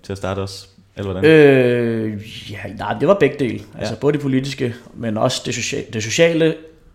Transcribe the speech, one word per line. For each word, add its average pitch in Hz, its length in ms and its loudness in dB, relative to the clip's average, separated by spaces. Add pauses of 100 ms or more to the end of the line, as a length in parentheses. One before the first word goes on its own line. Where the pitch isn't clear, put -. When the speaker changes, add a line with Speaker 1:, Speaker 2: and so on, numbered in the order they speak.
Speaker 1:
til - 80 -12
at 98 60 -6
starte 98 220 -4
også, - 280 -10 (280)
eller 98 160 -6
hvordan? 117 200 4
Speaker 2:
Øh, 120 920 4 (300)
ja, 101 60 -12 (200)
nej, 104 220 -4
det 139 80 2
var 196 120 6
begge 139 200 2
dele. 107 200 -2 (180)
Altså, 104 160 -4
Speaker 1:
Ja. 107 60 -10
Speaker 2:
både 147 140 2
det 143 80 -2
politiske, 131 520 -2 (200)
men 113 240 -6
også 117 280 0
det 123 100 -4
socia-, - 380 -6
det 110 100 -4
sociale 160 520 2 (400)